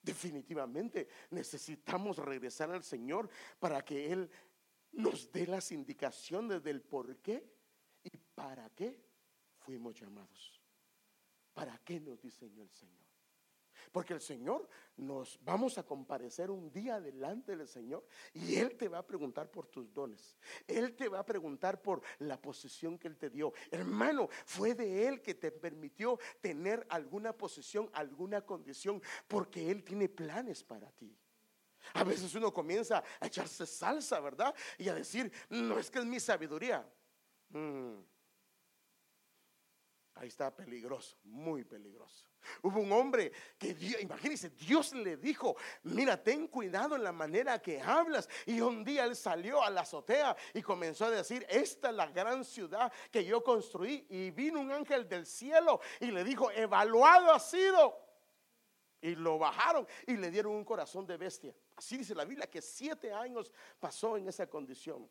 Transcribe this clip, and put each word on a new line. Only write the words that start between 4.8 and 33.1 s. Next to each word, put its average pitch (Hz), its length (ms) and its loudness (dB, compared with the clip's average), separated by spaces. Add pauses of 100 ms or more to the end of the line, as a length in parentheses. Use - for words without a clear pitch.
nos - 400 -2
dé 175 120 -2
las 180 280 -4
indicaciones 156 920 -6
del 143 180 -4
por 131 360 -8
qué 220 280 -6 (560)
y - 140 -18 (180)
para 131 360 -14
qué 233 340 -8 (540)
fuimos 120 420 -12
llamados. 101 640 -20 (920)
¿Para 123 260 -10
qué 170 200 -8
nos 139 220 -14
diseñó 110 420 -18
el 95 80 -20
Señor? 90 360 -20 (840)
Porque 180 220 -4
el 151 80 -8
Señor, 151 460 -6 (300)
nos 135 460 -8
vamos 208 340 0
a 180 60 -8
comparecer 139 680 -8
un 175 200 -10
día 214 280 -6
delante 160 560 -8
del 151 120 -10
Señor 127 380 -10 (280)
y 170 220 -2
Él 240 200 0
te 214 120 -4
va 170 120 -6
a - 80 -12
preguntar 147 420 -8
por - 180 -12
tus 113 260 -14
dones. 120 420 -10 (320)
Él 233 280 -2
te 262 120 -4
va 190 120 -4
a 196 60 -4
preguntar 185 560 -2
por 180 200 -2 (180)
la 143 200 -6
posición 147 580 -8
que 170 100 -12
Él 156 100 -12
te 147 120 -6
dio. 143 240 -2 (180)
Hermano, 214 560 0 (180)
¿fue 208 300 0
de 208 320 0
Él 269 140 -2
que 185 140 -6
te 160 160 -4
permitió 160 680 -4 (220)
tener 190 480 -2
alguna 175 440 -4
posición, 208 600 -6
alguna 156 480 -4
condición? 185 600 -6 (260)
Porque 180 440 -2
Él 202 120 -2
tiene 196 260 0
planes 180 540 -8
para 107 280 -16
ti. 107 240 -20 (800)
A 170 100 2
veces 185 320 0
uno 220 180 0
comienza 185 500 0 (160)